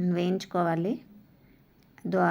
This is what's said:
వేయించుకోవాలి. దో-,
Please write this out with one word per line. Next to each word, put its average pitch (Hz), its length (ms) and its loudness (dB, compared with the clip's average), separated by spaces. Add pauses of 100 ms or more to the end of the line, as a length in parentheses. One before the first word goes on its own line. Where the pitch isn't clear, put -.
(140)
వేయించుకోవాలి. 175 800 0 (1200)
దో-, 185 180 2